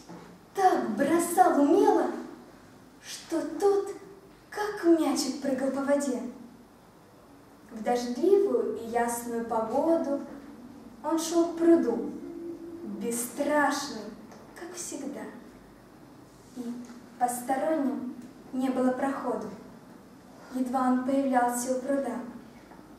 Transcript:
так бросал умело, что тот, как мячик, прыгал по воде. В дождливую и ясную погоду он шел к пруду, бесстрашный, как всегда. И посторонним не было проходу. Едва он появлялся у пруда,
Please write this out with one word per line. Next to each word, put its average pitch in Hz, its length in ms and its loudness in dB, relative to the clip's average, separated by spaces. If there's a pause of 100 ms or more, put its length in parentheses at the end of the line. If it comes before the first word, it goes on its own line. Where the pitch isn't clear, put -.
(560)
так 320 400 4
бросал 320 680 4
умело, 339 460 6 (960)
что - 400 -6 (180)
тот, 403 340 4 (560)
как 349 500 2
мячик, - 420 0
прыгал 269 300 0
по 277 120 -2
воде. 262 380 0 (1500)
В 220 120 -10
дождливую 247 920 2
и 233 120 -10
ясную 233 560 -2
погоду 269 760 0 (840)
он 320 160 0
шел 330 340 0
к - 40 -8
пруду, 330 540 4 (880)
бесстрашный, 269 1120 -2 (440)
как 339 180 -14
всегда. - 480 -10 (1300)
И 247 80 -8 (560)
посторонним 269 960 -2 (380)
не 262 160 0
было 254 220 2
проходу. 247 580 -4 (1040)
Едва 254 340 0
он 254 160 2
появлялся 254 720 2
у - 40 -4
пруда, 277 360 -2 (800)